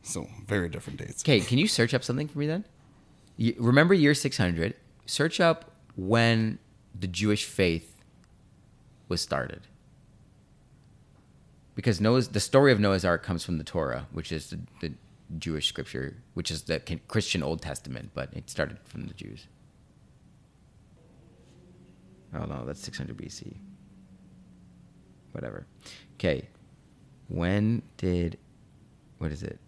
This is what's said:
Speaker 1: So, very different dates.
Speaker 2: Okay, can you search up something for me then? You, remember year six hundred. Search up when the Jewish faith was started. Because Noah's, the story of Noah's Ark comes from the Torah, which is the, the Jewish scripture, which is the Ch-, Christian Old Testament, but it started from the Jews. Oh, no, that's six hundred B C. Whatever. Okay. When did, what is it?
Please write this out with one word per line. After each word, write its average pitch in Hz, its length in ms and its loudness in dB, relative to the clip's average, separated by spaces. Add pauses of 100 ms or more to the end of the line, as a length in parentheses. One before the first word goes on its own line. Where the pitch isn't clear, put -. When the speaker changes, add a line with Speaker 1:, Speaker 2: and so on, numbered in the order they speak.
Speaker 1:
So, - 260 -8 (200)
very 95 200 0
different - 320 -10
dates. - 240 -10
Speaker 2:
Okay, 131 160 6
can 120 180 2
you 185 100 4
search 120 260 2
up 120 100 0
something 143 240 -4
for 143 120 -8
me 147 80 -2
then? 175 180 -4 (720)
You, 117 200 0
remember 139 360 6
year 147 200 6
six 139 240 -2
hundred. 87 360 0 (320)
Search - 340 -2
up 165 320 2 (240)
when 113 640 2 (400)
the 95 80 -2
Jewish 104 380 0
faith - 560 0 (1040)
was 87 140 0
started. - 400 -4 (2000)
Because 107 280 0
Noah's, 117 260 4
the 101 140 -2
story 135 320 8
of 104 80 4
Noah's 95 240 4
Ark 87 180 4
comes 87 220 -2
from 87 120 -2
the 76 60 -4
Torah, 69 480 -2
which 80 220 -8
is 76 160 -8
the, 82 100 -10 (220)
the 76 120 -6 (460)
Jewish 78 300 -4
scripture, - 480 -8 (160)
which - 180 -6
is 78 120 -6
the 80 160 -2
Ch-, 82 280 -6
Christian 98 340 -2
Old 80 200 -4
Testament, 67 520 -10
but 65 200 -8
it - 160 -12
started - 340 -4
from - 240 -12
the - 60 -14
Jews. - 340 -16 (3000)
Oh, 80 80 -4
no, 67 220 -8
that's 71 160 -10
six - 160 -12
hundred - 180 -8
B - 140 -12
C. - 260 -14 (1800)
Whatever. 50 340 -10 (500)
Okay. 76 340 0 (800)
When 101 520 2 (140)
did, 87 420 0 (800)
what 80 140 -4
is 76 120 -10
it? - 240 -10